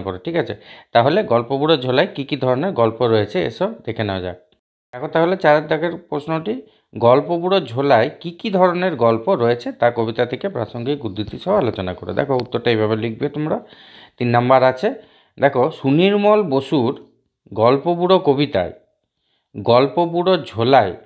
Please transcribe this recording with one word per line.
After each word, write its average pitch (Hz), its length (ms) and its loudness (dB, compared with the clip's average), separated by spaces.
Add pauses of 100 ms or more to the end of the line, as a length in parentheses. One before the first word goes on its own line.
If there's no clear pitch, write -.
করো, 92 200 -8
ঠিক 165 160 -6
আছে। 113 120 -6 (380)
তাহলে 139 280 4 (120)
গল্প 120 260 0
বুড়োর 151 280 2
ঝোলায় 135 280 2
কী 139 160 -8
কী 147 60 -4 (100)
ধরনের 131 280 0
গল্প 113 260 0 (140)
রয়েছে 107 240 0 (120)
এসব 180 200 -4 (140)
দেখে 110 220 -6
নেওয়া 95 200 -4
যাক। 87 120 -8 (560)
দেখো 131 220 -10
তাহলে 170 280 2
চারের 151 240 4
দাগের 160 260 -2 (140)
প্রশ্নটি, 160 460 -6 (400)
গল্প 131 360 4 (120)
বুড়োর 185 300 0
ঝোলায় 131 360 2 (120)
কী 170 180 -10
কী 226 200 -6
ধরনের 180 380 2
গল্প 113 300 2 (180)
রয়েছে 120 240 0 (100)
তা 120 140 2
কবিতা 117 340 -2
থেকে 113 240 -8
প্রাসঙ্গিক 123 560 -6
উদ্ধৃতি 104 340 -8
সহ 185 220 -4
আলোচনা 98 320 -4
করো। - 200 -12
দেখো 135 280 -2
উত্তরটা 117 300 -4
এইভাবে 110 320 0
লিখবে 117 260 -6
তোমরা, 156 280 -6 (580)
তিন 123 200 -4
নাম্বার 123 280 6
আছে। 131 240 2 (500)
দেখো 131 260 2 (140)
সুনির্মল 202 640 2 (140)
বসুর 135 380 0 (600)
গল্প 123 340 2 (100)
বুড়ো 180 240 4
কবিতায় 131 540 0 (840)
গল্প 120 400 2 (160)
বুড়ো 175 220 0 (100)
ঝোলায় 113 500 2 (120)